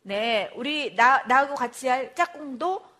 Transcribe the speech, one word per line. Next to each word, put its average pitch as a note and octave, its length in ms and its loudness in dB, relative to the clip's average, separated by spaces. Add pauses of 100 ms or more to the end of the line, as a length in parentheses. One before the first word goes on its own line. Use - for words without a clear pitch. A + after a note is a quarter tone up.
네. G#3 540 -2
우리 C#4 400 -4
나, B3 280 6
나하고 C#4 320 2
같이 B3+ 320 -6
할 B3+ 280 -2
짝꿍도 D#4+ 720 -4 (140)